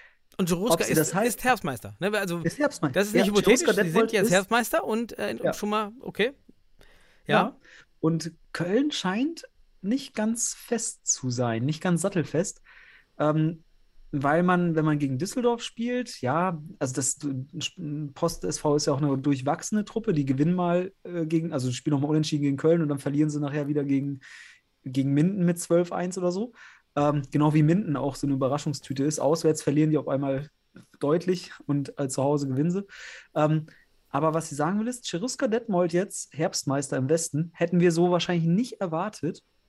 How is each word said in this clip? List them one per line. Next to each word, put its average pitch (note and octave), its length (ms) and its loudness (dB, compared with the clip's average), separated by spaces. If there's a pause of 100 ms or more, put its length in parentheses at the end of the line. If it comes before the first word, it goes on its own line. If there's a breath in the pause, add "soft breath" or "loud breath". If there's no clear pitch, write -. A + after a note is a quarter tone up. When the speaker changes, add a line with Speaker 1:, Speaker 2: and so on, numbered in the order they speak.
(360 loud breath)
Speaker 1:
Und F#3 120 0
Cheruska F#3 260 0
Speaker 2:
Ob F#3 80 2
sie G#3 80 -2
Speaker 1:
ist, D#3+ 80 4
Speaker 2:
das D#3 160 2
heißt, A3+ 240 0
Speaker 1:
ist - 60 -6
Herbstmeister. D3 560 -2
Ne? F#3+ 180 0
Also, F3 220 -4
Speaker 2:
ist D#3+ 180 -4
Herbstmeister. E3+ 400 0
Speaker 1:
das G3+ 80 4
ist G#3 80 -2
Speaker 2:
Ja, - 60 6
Speaker 1:
nicht G3 80 4
hypothetisch, G#3 320 6
Speaker 2:
Cheruska D4+ 100 2
Speaker 1:
sie F3+ 60 2
sind G3 180 2
Speaker 2:
Detmold A3 180 2
Speaker 1:
jetzt G#3 140 4
Speaker 2:
ist G3 60 2
Speaker 1:
Herbstmeister A3+ 520 2
und, A3+ 320 -4
äh, G#3 200 -4
Speaker 2:
Ja. - 160 -2
Speaker 1:
schon G#3 180 -6
mal, G#3+ 300 -4
okay. - 320 -2 (920 soft breath)
Speaker 2:
Ja. D3 80 2
Speaker 1:
Ja. F#3+ 220 2 (440 loud breath)
Speaker 2:
Und D#3+ 320 0 (200)
Köln A3 380 0
scheint B3 540 -2 (360)
nicht A#3 320 -4
ganz A3+ 420 -2
fest - 520 -6
zu - 240 -2
sein, A#2+ 340 0
nicht D3+ 160 0
ganz E3+ 220 2
sattelfest. F3+ 580 0 (560 loud breath)
Ähm, D#3 460 2 (480)
weil D3 320 2
man, F3 320 2
wenn D#3 100 2
man D3+ 140 2
gegen C3+ 200 -2
Düsseldorf A#3 440 -2
spielt, B3 580 -6
ja, D#3+ 400 0 (200)
also C3 140 -2
das, C3+ 240 -2 (960)
Post E3 300 -4
S E3 140 -4
V D3 180 2
ist D3+ 100 -2
ja D3+ 60 2
auch C3+ 80 -2
eine C#3+ 160 2
durchwachsene C#3+ 680 -2
Truppe, G#3+ 280 -4
die D3 140 0
gewinnen D3 280 2
mal, F3+ 380 0 (120)
äh, F3 200 -4
gegen, D#3+ 280 -2
also B2+ 180 -2
spielen C#3+ 240 -2
nochmal C#3+ 160 0
unentschieden D3+ 320 0
gegen C#3 140 0
Köln E3 260 4
und D3 60 0
dann C#3 100 -2
verlieren D3 320 0
sie D3 100 -4
nachher C#3+ 280 -4
wieder D3 160 0
gegen, C#3 360 -2 (640 loud breath)
gegen C#3 300 0
Minden F3 320 2
mit F3 120 2
zwölf F3 340 2
eins F#3 260 -4
oder F3+ 140 0
so. A3 200 -6 (440 loud breath)
Ähm, D3 340 2
genau D3+ 240 4
wie D#3 80 6
Minden E3 340 2
auch C#3 200 -4
so C#3+ 100 -4
eine C#3 80 0
Überraschungstüte C3+ 720 -2
ist. D3+ 160 -2
Auswärts D#3 420 2
verlieren D3+ 280 2
die D3+ 60 4
auf C#3+ 120 -4
einmal C#3 420 -2 (500)
deutlich E3+ 520 0 (140)
und, C#3+ 320 -2
äh, C#3 100 -2
zu C3 140 -2
Hause C#3+ 260 0
gewinnen D3 240 0
sie. G3 120 -4 (500 loud breath)
Ähm, D#3 320 2 (440 loud breath)
aber D#3 240 0
was D#3+ 180 -4
ich C#3 60 -4
sagen F3 200 0
will A3 100 -2
ist, B3 180 -8
Cheruska A#3+ 400 -4
Detmold F#3 480 0
jetzt, - 400 -4
Herbstmeister C#3 640 -2
im C3 100 0
Westen, E3 460 0
hätten F3 260 2
wir F3 120 6
so F3 180 4
wahrscheinlich E3+ 360 2
nicht G3 360 2
erwartet, E3+ 600 -6 (260)